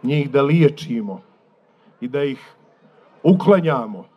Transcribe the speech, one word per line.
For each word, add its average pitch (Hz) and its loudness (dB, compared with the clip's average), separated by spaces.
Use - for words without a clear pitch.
njih 139 -2
da 139 2
liječimo 123 0
i 120 -10
da 143 -4
ih 135 -8
uklanjamo. 156 2